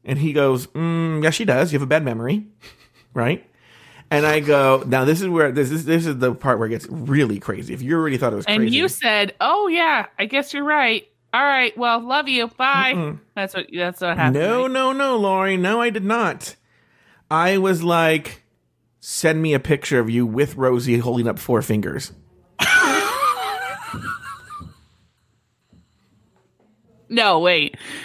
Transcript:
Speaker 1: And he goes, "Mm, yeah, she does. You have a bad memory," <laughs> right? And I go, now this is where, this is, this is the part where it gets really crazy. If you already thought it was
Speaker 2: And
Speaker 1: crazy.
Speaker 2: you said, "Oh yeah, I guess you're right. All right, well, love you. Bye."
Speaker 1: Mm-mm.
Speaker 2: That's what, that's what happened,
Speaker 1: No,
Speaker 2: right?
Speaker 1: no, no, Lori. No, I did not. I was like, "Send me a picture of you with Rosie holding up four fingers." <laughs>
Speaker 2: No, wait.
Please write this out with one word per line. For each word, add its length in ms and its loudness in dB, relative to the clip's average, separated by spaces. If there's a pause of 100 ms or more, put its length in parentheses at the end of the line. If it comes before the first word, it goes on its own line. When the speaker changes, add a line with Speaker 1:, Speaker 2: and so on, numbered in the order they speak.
Speaker 1:
And 160 -2
he 120 0
goes, 360 2
"Mm, 560 -2
yeah, 60 4
she 140 -2
does. 280 2
You 60 2
have 40 -4
a 60 -4
bad 160 2
memory," 420 -4 (340)
<laughs> 340 -20
right? 300 -2 (680)
And 160 2
I 120 4
go, 480 4
now 180 2
this 160 2
is 80 -2
where, 220 4
this 220 0
is, 120 -4
this 220 2
is 120 -4
the 140 2
part 280 -2
where 80 -2
it 20 -4
gets 180 -6
really 520 0
crazy. 340 -8
If 80 -10
you 140 -2
already 220 0
thought 140 0
it 40 -2
was 100 -6
Speaker 2:
And 140 0
Speaker 1:
crazy. 160 2
Speaker 2:
you 120 2
said, 520 -2
"Oh 280 0
yeah, 380 0 (120)
I 80 -2
guess 260 -4
you're 120 -6
right. 380 0 (320)
All 80 2
right, 340 0
well, 240 0
love 280 -2
you. 180 0 (100)
Bye." 380 0
Speaker 1:
Mm-mm. 240 -4 (160)
Speaker 2:
That's 200 -6
what, 200 -6
that's 260 -4
what 160 -2
happened, 260 2
Speaker 1:
No, 200 0
Speaker 2:
right? 80 -2
Speaker 1:
no, 220 0
no, 240 0
Lori. 400 0
No, 240 0
I 100 0
did 140 -4
not. 500 -2 (800)
I 260 2
was 240 2
like, 600 2 (560)
"Send 420 0
me 120 2
a 60 4
picture 380 0
of 100 2
you 160 2
with 300 -2
Rosie 440 2
holding 280 0
up 140 -4
four 220 0
fingers." 500 -4 (480)
<laughs> 20 -2 (4000)
Speaker 2:
No, 300 4
wait. 380 2 (280)